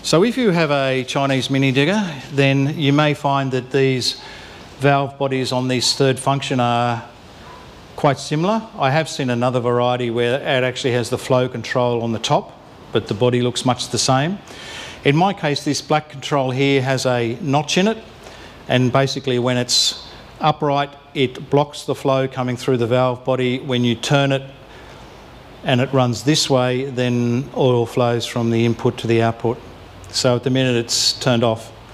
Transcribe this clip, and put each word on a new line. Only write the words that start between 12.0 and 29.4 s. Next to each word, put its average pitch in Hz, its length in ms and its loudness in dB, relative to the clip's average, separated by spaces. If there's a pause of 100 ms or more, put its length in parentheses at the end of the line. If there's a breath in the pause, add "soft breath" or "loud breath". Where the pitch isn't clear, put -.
on 117 80 -2
the 110 80 -4
top, - 400 -2 (320)
but 107 160 0
the 117 80 -2
body 123 260 2
looks 120 240 -2
much 127 240 0
the - 80 -4
same. 139 400 0 (680 loud breath)
In - 120 4
my 185 180 4
case, 147 320 -2
this 143 160 -2
black 151 280 0
control 135 420 -2
here 135 280 2
has 131 280 0
a 120 340 0
notch 147 380 0
in 190 80 4
it, 226 100 0 (680 loud breath)
and 127 260 2
basically 135 460 0
when 123 180 0
it's - 500 0 (320 loud breath)
upright, 143 520 0 (240)
it 131 340 -2
blocks 143 360 0
the 139 100 -2
flow 135 320 0
coming 127 280 -4
through 131 220 0
the 117 80 2
valve 127 400 0
body. 127 320 0
When 127 260 -2
you 120 120 2
turn 139 360 2
it 135 120 0 (1200 loud breath)
and 127 180 2
it 135 100 -2
runs 123 320 2
this 147 280 2
way, 127 340 2
then 123 720 0
oil 123 300 4
flows 120 400 0
from 117 240 -2
the 113 120 2
input 117 360 0
to - 80 -6
the 113 160 4
output. 113 360 -2 (520)